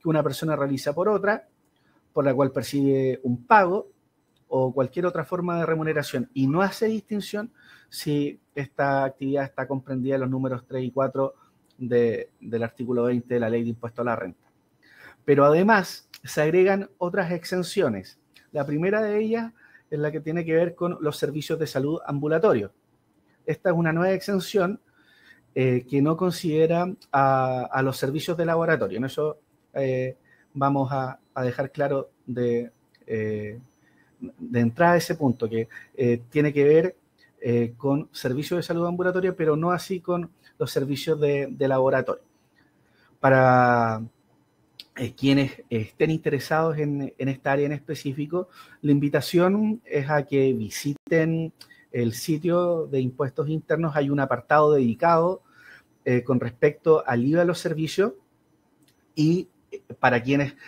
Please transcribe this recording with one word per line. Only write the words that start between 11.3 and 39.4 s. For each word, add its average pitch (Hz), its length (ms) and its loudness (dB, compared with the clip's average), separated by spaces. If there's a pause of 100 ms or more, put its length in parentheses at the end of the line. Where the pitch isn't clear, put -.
de, 117 500 0 (100)
del 113 240 -6
artículo 120 420 -2
veinte 123 280 -2
de 120 80 0
la 113 80 0
Ley 117 140 0
de 117 80 -4
Impuesto 117 320 -8
a - 20 -4
la 117 120 -2
Renta. - 300 -10 (800)
Pero 143 220 6
además 185 600 4 (160)
se 151 200 -2
agregan 185 560 2
otras 175 340 -2
exenciones. 165 880 -4 (320)
La 143 160 -4
primera 175 340 0
de 208 180 0
ellas 226 360 -2 (360)
es 151 80 -4
la 151 140 -2
que 156 80 -6
tiene 160 240 -4
que 160 80 -4
ver 170 220 2
con 175 260 -4
los 147 160 -4
servicios 151 420 -4
de 156 80 -4
salud 147 400 -2
ambulatorio. 151 640 0 (720)
Esta 160 240 -2
es 170 40 2
una 165 200 0
nueva 180 180 0
exención, 190 680 -2 (760)
eh, 127 340 2
que 139 140 2
no 160 160 2
considera 170 760 0 (160)
a, 131 640 2
a 131 100 0
los 135 140 -2
servicios 151 400 -4
de 170 80 -2
laboratorio. 160 540 0
En 127 60 -4
eso, 151 340 -4 (340)
eh, 131 440 -4 (360)
vamos 139 400 0
a, 131 260 -6 (160)
a 131 80 -6
dejar 135 300 -4
claro 139 380 -2 (160)
de... 120 440 -4 (360)
Eh, 107 520 -6 (640)
de 120 400 -6
entrada 170 360 4
ese 170 200 -2
punto, 120 340 -2
que, 113 180 -4 (260)
eh, 120 360 0
tiene 147 220 0
que 143 120 2
ver, 165 320 4 (440)
eh, 120 360 0
con 139 360 -2
servicios 147 460 -4
de 165 40 -2
salud 170 240 -2
ambulatorio, 180 480 -2
pero 160 220 2